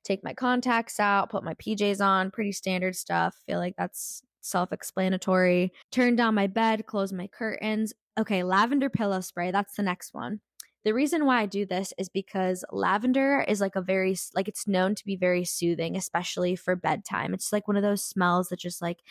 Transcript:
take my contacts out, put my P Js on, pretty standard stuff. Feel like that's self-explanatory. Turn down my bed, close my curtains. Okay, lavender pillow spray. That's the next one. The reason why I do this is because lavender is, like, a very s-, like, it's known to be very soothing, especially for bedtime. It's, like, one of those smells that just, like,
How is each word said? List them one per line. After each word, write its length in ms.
take 200
my 100
contacts 680
out, 300
put 140
my 120
P 200
Js 280
on, 280
pretty 220
standard 420
stuff. 400
Feel 140
like 180
that's 460
self-explanatory. 1300
Turn 240
down 200
my 120
bed, 380
close 280
my 140
curtains. 680
Okay, 240
lavender 460
pillow 320
spray. 300
That's 240
the 80
next 300
one. 260
The 80
reason 320
why 140
I 60
do 200
this 320
is 120
because 600
lavender 800
is, 140
like, 160
a 40
very 300
s-, 240
like, 140
it's 180
known 280
to 100
be 100
very 300
soothing, 500
especially 640
for 180
bedtime. 580
It's, 200
like, 160
one 80
of 60
those 200
smells 460
that 100
just, 220
like, 180